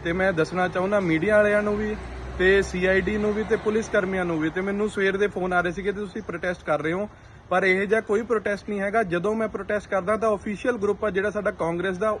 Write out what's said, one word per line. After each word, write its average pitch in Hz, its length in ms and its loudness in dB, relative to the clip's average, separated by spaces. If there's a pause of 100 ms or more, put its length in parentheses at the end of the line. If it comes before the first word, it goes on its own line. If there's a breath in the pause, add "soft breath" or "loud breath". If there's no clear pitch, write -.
ਤੇ 170 80 -2
ਮੈਂ 185 200 2
ਦੱਸਣਾ 170 360 0
ਚਾਹੁੰਦਾ 190 320 0
ਮੀਡੀਆ 180 360 2
ਵਾਲਿਆਂ 208 260 4
ਨੂੰ 208 140 0
ਵੀ 214 180 -2 (440)
ਤੇ 190 240 6
ਸੀ 185 240 -4
ਆਈ 190 140 4
ਡੀ 196 160 0
ਨੂੰ 208 160 0
ਵੀ 214 120 -2
ਤੇ 214 120 0
ਪੁਲਿਸ 214 320 0
ਕਰਮੀਆਂ 190 360 0
ਨੂੰ 170 140 0
ਵੀ, 156 120 0
ਤੇ 180 100 -4
ਮੈਨੂੰ 202 280 -2
ਸਵੇਰ 196 280 0
ਦੇ 202 100 2
ਫੋਨ 185 260 -2
ਆ 180 80 4
ਰਹੇ 175 120 0
ਸੀਗੇ 196 200 -4
ਕਿ 190 60 -8
ਤੁਸੀਂ 208 240 -8
ਪ੍ਰੋਟੈਸਟ 175 440 -6
ਕਰ 151 160 2
ਰਹੇ 156 100 0
ਹੋ, 202 160 -4 (400 loud breath)
ਪਰ 185 160 2
ਇਹ 190 220 2
ਜਿਹਾ 220 140 2
ਕੋਈ 214 220 0
ਪ੍ਰੋਟੈਸਟ 208 460 -2
ਨਹੀਂ 208 120 -4
ਹੈਗਾ। 202 220 2
ਜਦੋਂ 175 320 0
ਮੈਂ 220 140 -2
ਪ੍ਰੋਟੈਸਟ 202 420 -4
ਕਰਦਾ 190 260 0
ਤਾਂ 214 180 2
ਅਫੀਸ਼ੀਅਲ 220 440 -2
ਗਰੁੱਪ 202 260 0
ਆ 214 60 0
ਜਿਹੜਾ 196 200 0
ਸਾਡਾ 208 200 -2
ਕਾਂਗਰਸ 175 480 -2
ਦਾ, 214 120 0 (100)